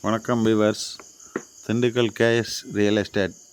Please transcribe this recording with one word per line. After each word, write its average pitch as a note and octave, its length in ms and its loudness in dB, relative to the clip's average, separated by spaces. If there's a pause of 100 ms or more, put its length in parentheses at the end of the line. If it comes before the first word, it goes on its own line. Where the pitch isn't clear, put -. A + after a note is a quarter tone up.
வணக்கம் A2+ 380 -2
வியூவர்ஸ், G#2+ 380 2 (800)
திண்டுக்கல் A#2 540 0
கே A#2 100 4 (140)
எஸ் - 160 -8 (180)
ரியல் G#2 260 2
எஸ்டேட். F#2+ 320 -2 (200)